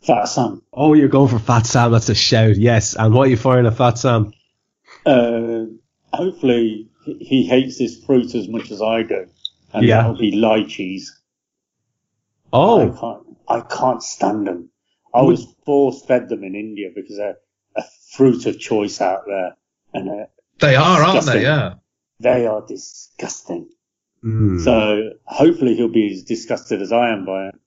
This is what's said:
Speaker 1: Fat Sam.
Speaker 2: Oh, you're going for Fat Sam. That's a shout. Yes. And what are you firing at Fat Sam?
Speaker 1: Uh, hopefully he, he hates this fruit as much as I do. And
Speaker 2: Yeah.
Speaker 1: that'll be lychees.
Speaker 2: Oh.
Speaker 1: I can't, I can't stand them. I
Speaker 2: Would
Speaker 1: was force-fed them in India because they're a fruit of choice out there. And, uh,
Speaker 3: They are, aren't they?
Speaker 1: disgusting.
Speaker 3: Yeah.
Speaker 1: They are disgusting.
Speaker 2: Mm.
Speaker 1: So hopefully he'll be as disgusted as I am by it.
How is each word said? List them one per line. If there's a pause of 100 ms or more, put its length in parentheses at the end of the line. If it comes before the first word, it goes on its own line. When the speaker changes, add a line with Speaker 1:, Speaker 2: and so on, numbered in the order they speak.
Speaker 1:
Fat
Sam. (100)
Speaker 2:
Oh,
you're
going
for
Fat
Sam.
That's
a
shout.
Yes.
And
what
are
you
firing
at
Fat
Sam? (720)
Speaker 1:
Uh, (460)
hopefully (160)
he,
he
hates
this
fruit
as
much
as
I
do. (460)
And
Speaker 2:
Yeah.
Speaker 1:
that'll
be
lychees. (1500)
Speaker 2:
Oh.
Speaker 1:
I
can't, (260)
I (160)
can't
stand
them. (440)
I
Speaker 2:
Would
Speaker 1:
was (200)
force-fed
them
in
India
because
they're (400)
a (300)
fruit
of
choice
out
there. (360)
And,
uh, (340)
Speaker 3:
They
are,
aren't
they?
Speaker 1:
disgusting.
Speaker 3:
Yeah. (460)
Speaker 1:
They
are
disgusting. (560)
Speaker 2:
Mm.
Speaker 1:
So (140)
hopefully
he'll
be
as
disgusted
as
I
am
by
it. (120)